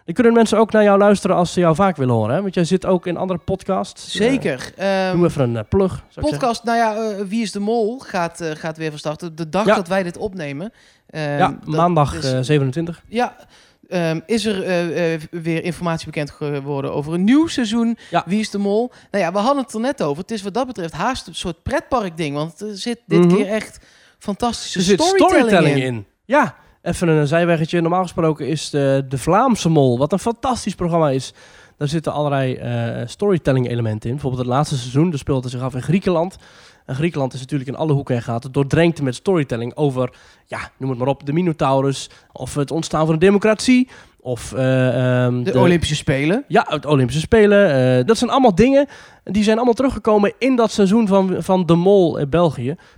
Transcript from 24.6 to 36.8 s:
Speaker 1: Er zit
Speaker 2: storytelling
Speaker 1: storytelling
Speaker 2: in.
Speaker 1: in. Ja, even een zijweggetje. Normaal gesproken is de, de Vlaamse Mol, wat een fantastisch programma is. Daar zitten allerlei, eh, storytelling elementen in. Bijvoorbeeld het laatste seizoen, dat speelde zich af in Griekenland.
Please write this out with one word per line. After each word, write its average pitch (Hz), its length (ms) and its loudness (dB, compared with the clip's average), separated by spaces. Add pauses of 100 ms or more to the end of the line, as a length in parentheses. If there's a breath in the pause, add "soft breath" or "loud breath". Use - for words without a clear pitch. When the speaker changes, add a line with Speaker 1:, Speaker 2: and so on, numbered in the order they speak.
Speaker 1:
Er 185 60 2
zit 196 160 4
Speaker 2:
storytelling 359 340 4 (120)
Speaker 1:
storytelling 160 280 4
Speaker 2:
in. 131 180 -2
Speaker 1:
in. 107 120 -10 (200)
Ja, 240 300 2 (260 soft breath)
even 175 260 -2
een 151 200 4
zijweggetje. 170 540 0
Normaal 180 200 0
gesproken 160 460 -2
is 151 220 -4
de, 139 400 0
de 135 80 -4
Vlaamse 196 520 2
Mol, 135 280 4
wat 143 140 0
een 196 80 -2
fantastisch 233 560 -4
programma 165 340 0
is. 131 240 -4 (440 loud breath)
Daar 147 100 -4
zitten 151 260 -4
allerlei, 139 420 -2
eh, 120 520 -6
storytelling 143 640 0
elementen 113 400 -4
in. 127 60 -4
Bijvoorbeeld 127 300 -4
het 123 100 -4
laatste 147 220 -2
seizoen, 127 320 0
dat 143 100 -4
speelde 127 300 -4
zich 123 120 -8
af 127 140 -6
in 123 60 -6
Griekenland. 180 540 0 (500 soft breath)